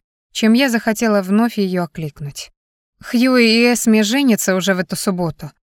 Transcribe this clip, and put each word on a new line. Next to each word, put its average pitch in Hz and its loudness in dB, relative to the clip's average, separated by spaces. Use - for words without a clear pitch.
чем 220 2
я 262 2
захотела 220 0
вновь 208 0
ее 185 -2
окликнуть. 147 -12
«Хьюи 247 2
и 233 4
Эсми 220 2
женятся 214 0
уже 190 0
в 180 -2
эту 185 -6
субботу, 175 -6